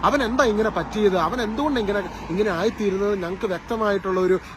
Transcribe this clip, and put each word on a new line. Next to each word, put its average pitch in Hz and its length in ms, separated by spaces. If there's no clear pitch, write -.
അവൻ 262 200
എന്താ 247 200
ഇങ്ങനെ 214 260
പറ്റിയത്, 190 480
അവൻ 175 240
എന്തുകൊണ്ട് 254 380
ഇങ്ങനെ, 202 200
ഇങ്ങനെ 202 200
ആയിത്തീരുന്നത് 196 760
ഞങ്ങൾക്ക് 185 220
വ്യക്തമായിട്ടുള്ള 196 760
ഒരു 185 200